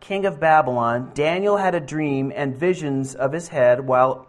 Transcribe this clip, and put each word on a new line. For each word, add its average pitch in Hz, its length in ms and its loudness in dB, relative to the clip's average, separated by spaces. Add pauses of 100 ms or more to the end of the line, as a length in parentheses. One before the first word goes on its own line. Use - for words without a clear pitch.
king 196 240 -4
of 147 140 -2
Babylon, 127 760 2
Daniel 185 440 0
had 190 160 0
a 170 60 -2
dream 139 560 -4
and 135 200 -4
visions 143 600 -2
of 135 160 -2
his 165 160 -8
head 139 400 2
while 131 420 2